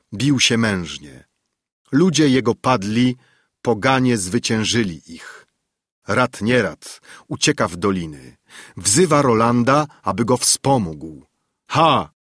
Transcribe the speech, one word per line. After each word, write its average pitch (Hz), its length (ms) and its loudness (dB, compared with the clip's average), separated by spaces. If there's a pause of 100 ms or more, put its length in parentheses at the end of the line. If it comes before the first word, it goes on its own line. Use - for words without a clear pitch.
(140)
bił 127 260 0
się 117 180 0
mężnie. 78 680 -4 (680)
Ludzie 151 360 2
jego 120 260 2
padli, 123 640 0 (460)
poganie 123 560 0
zwyciężyli 104 960 -2
ich. - 320 -20 (640)
Rad 120 320 -2
nie 120 220 2
rad - 380 -10 (280)
ucieka - 400 -2
w 85 80 -12
doliny. 82 600 -4 (400)
Wzywa 147 460 2
Rolanda, 120 640 2 (160)
aby 98 220 -2
go 123 120 2
wspomógł. 80 920 -2 (420)
„Ha, 139 420 2 (280)